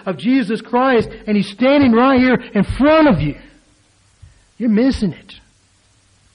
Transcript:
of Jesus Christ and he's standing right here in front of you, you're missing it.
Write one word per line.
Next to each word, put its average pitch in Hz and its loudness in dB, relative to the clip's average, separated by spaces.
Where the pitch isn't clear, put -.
of 180 -8
Jesus 220 -2
Christ 247 0
and 208 -2
he's 196 -2
standing 269 2
right 254 2
here 254 2
in - -2
front 302 2
of 170 2
you, 147 -6
you're 247 -4
missing 220 0
it. - -20